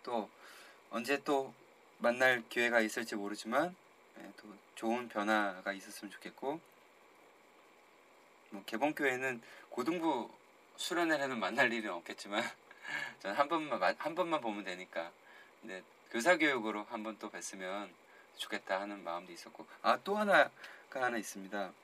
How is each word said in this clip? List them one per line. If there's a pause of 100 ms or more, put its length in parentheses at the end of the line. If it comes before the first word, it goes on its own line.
또 (600)
언제
또 (460)
만날
기회가
있을지
모르지만, (420)
네,
또 (220)
좋은
변화가
있었으면
좋겠고, (1900)
뭐
개봉교회는 (280)
고등부 (460)
수련회라는
만날
일은
없겠지만
<laughs>
전
한
번만
마-,
한
번만
보면
되니까. (480)
근데 (280)
교사교육으로
한
번
또
뵀으면 (460)
좋겠다
하는
마음도
있었고, (160)
아,
또
하나가 (400)
하나
있습니다. (120)